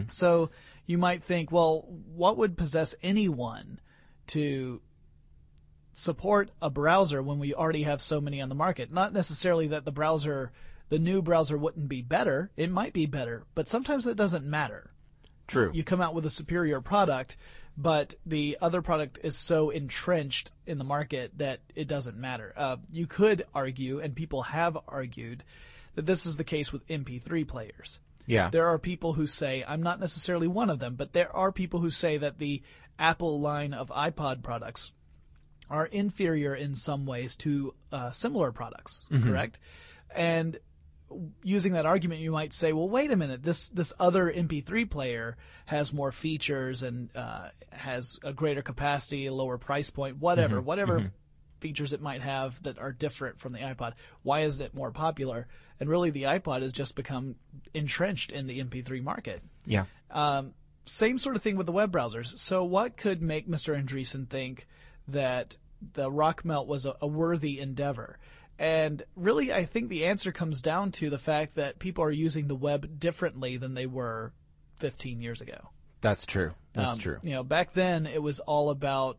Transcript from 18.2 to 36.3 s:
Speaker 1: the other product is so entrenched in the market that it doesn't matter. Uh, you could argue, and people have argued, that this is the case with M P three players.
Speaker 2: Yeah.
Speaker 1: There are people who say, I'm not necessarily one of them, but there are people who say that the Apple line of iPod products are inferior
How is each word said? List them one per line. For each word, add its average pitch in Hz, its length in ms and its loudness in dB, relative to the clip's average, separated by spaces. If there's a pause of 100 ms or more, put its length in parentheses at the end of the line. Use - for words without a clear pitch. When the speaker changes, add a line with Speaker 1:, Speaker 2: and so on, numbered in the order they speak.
Speaker 1:
the 147 380 0
other 170 220 2
product 151 400 -2
is 151 120 -2
so 156 360 4
entrenched 143 800 -2 (160)
in 160 100 -4
the 139 60 -4
market 143 560 -4
that 135 220 -2 (120)
it 147 140 -6
doesn't 131 300 -4
matter. 117 380 -8
Uh, 131 220 -2 (140)
you 165 160 -4
could 208 440 4
argue, 135 480 -4
and 143 160 -6
people 143 280 -4
have 160 340 0 (100)
argued, 120 560 -10 (520)
that 151 100 -2
this 175 220 2
is 156 100 -4
the 160 60 -4
case 151 280 -2
with 139 160 -8
M 151 160 -4
P 123 140 -8
three 160 280 -2
players. - 540 -12 (280)
Speaker 2:
Yeah. 101 240 6
Speaker 1:
There 165 160 6
are 165 100 4
people 170 360 -2
who 151 120 2
say, 131 420 -2
I'm 156 140 -2
not 175 180 0
necessarily 170 480 0
one 202 220 2
of 147 80 0
them, 123 180 -4
but 135 180 -6
there 175 220 2
are 190 160 4
people 180 280 -2
who 170 100 2
say 156 280 2
that 143 200 -2
the 143 240 -2 (380)
Apple 160 400 4
line 147 340 0
of 131 160 -6
iPod 143 540 -2
products 120 480 -8 (760)
are 156 200 0
inferior 175 640 2